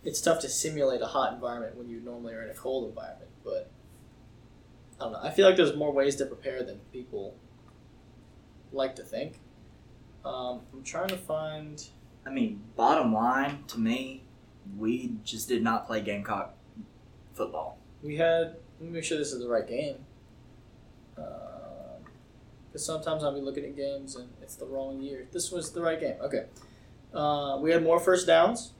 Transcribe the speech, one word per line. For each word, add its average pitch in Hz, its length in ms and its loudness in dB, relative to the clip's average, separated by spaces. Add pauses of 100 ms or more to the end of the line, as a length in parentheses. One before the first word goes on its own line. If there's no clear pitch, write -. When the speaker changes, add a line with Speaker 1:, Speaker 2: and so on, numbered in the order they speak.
Speaker 1:
it's - 160 -4
tough 165 200 4
to 135 80 -4
simulate 139 520 0
a 110 60 -2
hot 131 260 2
environment 120 440 -6
when 120 120 -12
you 117 120 -10
normally 120 340 -12
are 113 80 -10
in 107 80 -12
a - 40 -14
cold 131 340 -2
environment, - 420 -12 (140)
but 95 260 -4 (1300)
I - 40 -6
don't 110 80 -4
know. - 100 -8
I 147 80 -4
feel 190 160 8
like 185 100 10
there's 147 200 6
more 151 160 0
ways 139 240 4
to 139 100 -2
prepare 127 360 -6
than 107 180 -8 (120)
people 104 420 -10 (1400)
like 135 240 0
to 113 60 -14
think. - 380 -6 (840)
Um, 123 360 -6 (140)
I'm 135 100 -14
trying 180 240 -4
to 190 80 -2
find 156 680 -6 (420)
Speaker 2:
I 135 60 -10
mean, 107 320 -2 (140)
bottom 123 360 6
line, 135 540 2
to 113 140 -8
me, 131 420 -2 (560)
we 120 360 -2 (100)
just - 240 -8
did 120 120 2
not 113 280 2
play 110 120 0
Gamecock 101 540 -4 (800)
football. - 440 -4 (220)
Speaker 1:
We 147 140 -6
had, 165 400 4 (240)
let - 20 -20
me 165 100 -10
make 165 120 -4
sure 160 160 0
this 139 140 -2
is 123 80 -6
the 120 80 -6
right 117 180 2
game. 135 300 -4 (1200)
Uh, - 800 -14 (720)
'cause - 140 -8
sometimes 156 400 -2
I'll 139 100 2
be 143 60 -4
looking 135 240 -4
at 139 100 -10
games 139 400 -6
and 123 140 -12 (120)
it's - 140 -18
the 135 120 -10
wrong 135 340 -6
year. 139 320 -10
This - 180 -4
was 170 220 -6
the 170 100 -4
right 160 160 2
game. 147 220 -2
Okay. 139 240 -2 (680)
Uh, 143 480 2
we 160 120 4
had 165 100 8
more 165 160 8
first 180 260 6
downs. 170 560 6